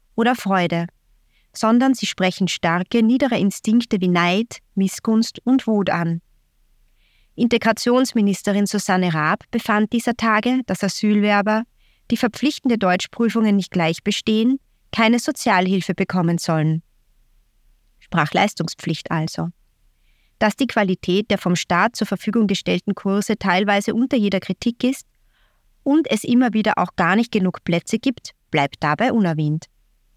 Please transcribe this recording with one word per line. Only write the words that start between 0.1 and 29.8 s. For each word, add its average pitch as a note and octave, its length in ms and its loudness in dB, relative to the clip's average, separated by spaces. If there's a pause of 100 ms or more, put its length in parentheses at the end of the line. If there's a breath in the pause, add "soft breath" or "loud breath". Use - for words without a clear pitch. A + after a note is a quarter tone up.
oder A#3 200 2
Freude, F3 500 0 (680)
sondern A#3+ 420 2
sie - 100 -8
sprechen F#3 420 -2
starke, F3 540 -2
niedere A#3+ 380 2
Instinkte G#3+ 600 0
wie F3+ 100 0
Neid, F3 500 0 (160)
Missgunst A3 680 -2
und C4 220 2
Wut G3+ 240 0
an. E3+ 320 -2 (1120)
Integrationsministerin A3+ 1300 2
Susanne F#3 480 0
Raab D#3+ 340 -2
befand G#3+ 420 0
dieser A#3 240 0
Tage, A#3 520 0
dass - 160 -4
Asylwerber, G#3 800 2 (480)
die A#3 60 2
verpflichtende A#3 600 -2
Deutschprüfungen G3+ 760 0
nicht F#3+ 160 -2
gleich E3 320 -2
bestehen, A3 560 0 (320)
keine A3+ 260 4
Sozialhilfe F#3+ 800 0
bekommen E3+ 420 0
sollen. D#3+ 460 0 (1160)
Sprachleistungspflicht - 1120 -2
also. D#3+ 380 -4 (920)
Dass G#3+ 160 2
die C4 120 0
Qualität G3 640 0
der G3+ 80 0
vom F3 200 0
Staat F#3+ 400 0
zur G#3+ 100 -2
Verfügung G#3 400 0
gestellten F#3 480 -2
Kurse G3+ 420 -2
teilweise G3+ 560 0
unter B3 220 0
jeder G3+ 240 0
Kritik - 460 -6
ist C4 200 -2 (800)
und D4 260 2
es G#3+ 140 -2
immer A#3+ 300 2
wieder G#3+ 240 0
auch - 180 -2
gar F3+ 220 2
nicht A#3 160 0
genug F#3 320 -2
Plätze E3+ 340 -2
gibt, - 320 -4 (180)
bleibt C#3+ 300 -2
dabei D#3 320 0
unerwähnt. D#3+ 540 0 (520)